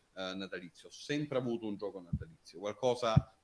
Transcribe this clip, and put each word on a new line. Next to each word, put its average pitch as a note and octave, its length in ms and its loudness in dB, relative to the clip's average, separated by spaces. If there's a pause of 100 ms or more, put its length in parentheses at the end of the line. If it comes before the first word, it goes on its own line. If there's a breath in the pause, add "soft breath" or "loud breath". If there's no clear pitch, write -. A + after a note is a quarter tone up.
(140)
eh, F#2 180 -4
natalizio. F#2 560 -8
Ho - 20 -18
sempre D3 460 -2
avuto A#2 300 0
un G#2 100 -2
gioco F#2+ 240 -6
natalizio, E2+ 600 -8
qualcosa A2 840 4